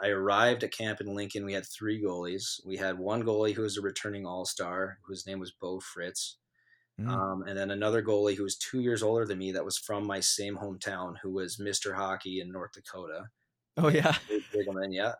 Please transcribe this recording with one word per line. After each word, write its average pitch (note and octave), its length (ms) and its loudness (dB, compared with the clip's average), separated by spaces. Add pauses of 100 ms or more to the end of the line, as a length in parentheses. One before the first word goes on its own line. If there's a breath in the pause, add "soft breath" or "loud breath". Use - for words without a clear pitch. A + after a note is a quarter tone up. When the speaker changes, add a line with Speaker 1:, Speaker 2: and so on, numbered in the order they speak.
Speaker 1:
I G2 80 2
arrived G2+ 540 6
at G#2 80 -4
camp G#2+ 300 -4
in G2+ 140 -4
Lincoln, G2+ 300 -4
we G2 80 -4
had F#2+ 120 -2
three A2 360 -4
goalies. F2+ 640 -2
We F#2+ 120 -6
had F#2 200 0
one G#2 260 0
goalie G#2+ 300 4
who A2 100 0
was G2+ 140 0
a G#2 40 -2
returning G2+ 440 -4
all-star, F#2 800 -4
whose F#2 220 -10
name G2 120 -6
was F2+ 120 -8
Bo F#2 300 -6
Fritz. - 560 -6 (600 soft breath)
Speaker 2:
Mm. G2+ 300 0
Speaker 1:
Um, F#2+ 180 -4
and G2 100 -4
then G2 140 0
another G#2+ 320 2
goalie G#2 340 6
who G2+ 60 0
was G2 140 -2
two - 240 -2
years A#2 220 2
older A2+ 220 4
than G2+ 120 -2
me F#2+ 160 -2
that E2+ 120 0
was F#2+ 120 -2
from G#2 300 -2
my G2 140 0
same G2+ 360 0
hometown, F#2+ 640 -6
who F#2+ 120 -4
was F#2 260 -4
Mister G2+ 360 -2
Hockey F#2+ 440 -2
in F2+ 120 -8
North F2+ 220 -8
Dakota. F2 540 -12 (500)
Speaker 2:
Oh, D#3 120 8
yeah. D3+ 280 6 (120)
Speaker 1:
Jake G#2+ 160 0 (100)
Zigelman, G2 360 0
yeah. G2 280 0